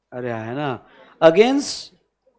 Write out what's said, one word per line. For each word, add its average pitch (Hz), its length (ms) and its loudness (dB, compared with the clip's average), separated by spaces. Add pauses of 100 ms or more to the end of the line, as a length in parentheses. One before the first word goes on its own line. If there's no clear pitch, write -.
(120)
अरे 123 200 -8
है 113 240 -8
ना, 143 240 -6 (420)
against 226 720 2 (460)